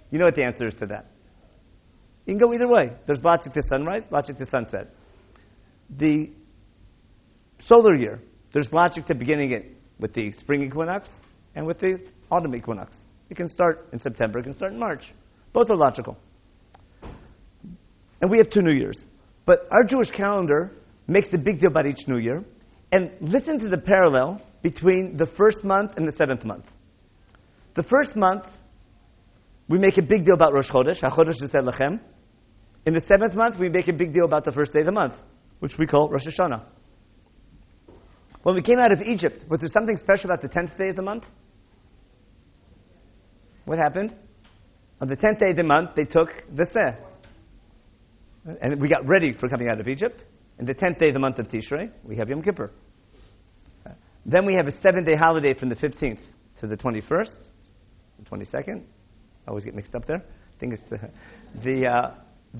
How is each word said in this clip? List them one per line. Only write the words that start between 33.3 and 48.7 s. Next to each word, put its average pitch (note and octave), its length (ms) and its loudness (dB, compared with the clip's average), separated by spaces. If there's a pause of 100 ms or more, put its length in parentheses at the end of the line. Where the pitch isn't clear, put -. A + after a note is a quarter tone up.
month, A3+ 240 0
we F#3 80 -2
make F3 220 0
a F3 40 2
big D#3 200 -4
deal F3 100 4
about D3+ 220 0
the C#3 80 -4
first C#3+ 180 -2
day D3+ 80 2
of D#3 60 2
the F3 60 0
month, G3+ 220 -2 (460)
which D3 180 -10
we D#3+ 80 0
call D3 240 4
Rosh C#3+ 160 -4
Hashanah. D#3 380 -4 (1800)
When F#3 140 2
we F3+ 60 -2
came B3 180 4
out A#3 140 6
of E3 80 0
Egypt, G3+ 480 -4
was D#3+ 100 -2
there D#3+ 100 -8
something A3 280 -2
special G3 340 0
about E3+ 100 -4
the C#3 60 -8
tenth E3+ 300 -6
day F#3+ 100 -4
of F#3+ 80 -6
the F#3+ 60 -8
month? G#3 240 -10 (2500)
What D#3+ 120 -6
happened? F3 380 -2 (840)
On C3 80 -4
the C3+ 80 -4
tenth G#3+ 220 2
day G3+ 120 4
of D3+ 60 -2
the F3 60 2
month, D#3+ 320 2
they D3+ 100 0
took D#3+ 240 2 (260)
the D#3+ 160 0
Seh. D3 240 0 (1700)
And C#3+ 200 -2